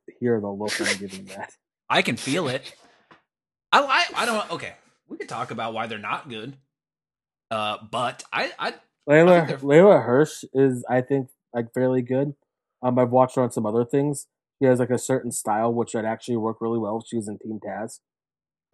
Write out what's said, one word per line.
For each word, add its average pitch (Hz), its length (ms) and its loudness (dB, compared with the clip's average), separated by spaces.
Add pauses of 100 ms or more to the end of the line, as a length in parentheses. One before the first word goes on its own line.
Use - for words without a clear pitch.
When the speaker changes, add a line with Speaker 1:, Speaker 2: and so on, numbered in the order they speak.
(200)
Speaker 1:
hear 120 220 0
the 101 80 -6
look 101 320 -6
I'm 101 160 -2
giving 95 280 -12
that. - 280 -14 (360)
Speaker 2:
I 151 120 2
can 143 160 -2
feel 147 320 -4
it. - 260 -8 (960)
I, 254 100 6
I, 285 420 0
I - 20 0
don't, 214 260 -2
okay. 123 220 -10 (340)
We - 100 -16
could - 120 -14
talk 120 220 -8
about 113 220 -6
why 113 140 -6
they're 110 120 -10
not 107 280 -8
good. 117 300 -12 (920)
Uh, 107 280 -4 (120)
but 123 340 -4 (100)
I, 233 260 -4
I, 202 120 -4 (380)
Speaker 1:
Layla, 165 220 8
Speaker 2:
I 170 140 6
think 135 160 -8
they're 139 80 -4
Speaker 1:
Layla 156 360 8
Hirsch 131 380 2 (100)
is, 131 360 2
I 127 100 4
think, 131 300 -2 (240)
like, 117 200 -6
fairly 127 280 2
good. 135 320 -2 (480)
Um, 123 180 0
I've 120 120 4
watched 127 260 4
her 135 40 2
on 120 100 0
some 113 140 -4
other 117 200 0
things. 143 420 -2 (340)
She 135 60 2
has, 127 120 4
like, 120 100 0
a 123 80 2
certain 123 340 -2
style, 113 420 -2
which 117 200 -4
would 110 100 -4
actually 113 320 -4
work 110 240 -4
really 113 200 -2
well 107 200 -4
if - 80 -14
she - 80 -10
was 110 140 -6
in 101 100 -10
Team 107 260 -12
Taz. 104 340 -10 (760)